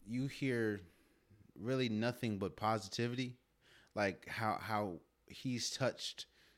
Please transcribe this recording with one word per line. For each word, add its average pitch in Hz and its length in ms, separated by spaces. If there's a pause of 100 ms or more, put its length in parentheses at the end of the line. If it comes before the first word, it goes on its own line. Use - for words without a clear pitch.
you 123 220
hear 117 540 (800)
really 127 300
nothing 110 480
but 95 180
positivity, 120 800 (580)
like 98 320
how, 110 340
how 104 380 (280)
he's - 440
touched, - 560 (300)